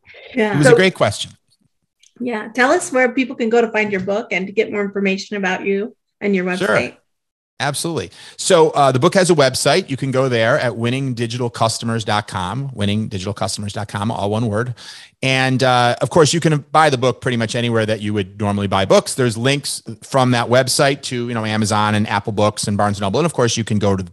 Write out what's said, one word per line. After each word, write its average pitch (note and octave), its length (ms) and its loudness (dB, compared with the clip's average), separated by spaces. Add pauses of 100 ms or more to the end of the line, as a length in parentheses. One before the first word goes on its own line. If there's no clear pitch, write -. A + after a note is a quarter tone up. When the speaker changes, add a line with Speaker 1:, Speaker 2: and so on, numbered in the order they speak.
(360)
Speaker 1:
Yeah. G#3+ 180 0
Speaker 2:
It - 40 0
was C#3+ 100 6
Speaker 1:
So - 60 8
Speaker 2:
a - 20 8
great F#3 200 4
question. - 360 -2 (880)
Speaker 1:
Yeah. A#3+ 300 -6
Tell B3+ 220 2
us F4 200 0
where B3+ 220 2
people B3+ 240 -4
can A#3 120 -2
go A#3 120 4
to A3+ 100 -2
find G#3+ 180 -2
your G3 120 -2
book G3+ 320 -4
and F#3 140 -4
to G3 40 -12
get G#3+ 180 -2
more G3+ 140 -4
information G3 540 -4
about F#3 280 -4
you G3 300 -4 (240)
and G3+ 160 0
your F3+ 220 -2
Speaker 2:
Sure. F#3 100 -2
Speaker 1:
website. F#3+ 300 -2 (600)
Speaker 2:
Absolutely. C#3+ 500 -4 (280)
So, F#3+ 340 4
uh, C#3 200 4
the B2+ 60 0
book D#3+ 160 2
has F#3 160 4
a F3+ 60 4
website. C#3+ 520 2
You C#3 80 -6
can C3+ 140 -4
go C3 200 0
there A#2+ 280 2
at A#2+ 160 -2
winningdigitalcustomers A#2 1300 -2
dot G#2 220 0
com, A2 460 -6
winning G#2 340 -2
digital G2 280 -8
customers G2+ 360 -6
dot G#2 160 -8
com, G#2 220 -4
all G2+ 220 -4
one A2+ 160 -2
word. A2+ 260 -4 (480)
And, C3 400 0
uh, B2 400 4
of B2+ 80 -2
course, D#3 240 6
you E3+ 60 0
can D#3 180 2 (140)
buy D#3 180 4
the C3 80 2
book B2 240 0
pretty B2+ 160 -2
much A2+ 160 -2
anywhere A#2 320 0
that G#2+ 160 -2
you G#2 140 -4
would G2+ 240 -4
normally G2+ 260 0
buy G2 200 0
books. F#3+ 280 4
There's B2 240 0
links C#3 460 -2 (180)
from B2+ 300 2
that A#2 160 0
website C3+ 560 2
to, A#2+ 240 -6
you A#2+ 80 -6
know, A2 100 -4
Amazon G#2+ 480 0
and G#2 160 0
Apple G#2 240 -2
Books G#2 340 0
and G#2 100 -2
Barnes G#2 200 0
and G#2 40 -10
Noble. G2+ 180 -2
And E3+ 80 0
of D#3 60 -6
course, A#2+ 240 0
you A#2 60 -2
can G#2+ 140 -2
go G2 180 2
to F#2+ 180 -4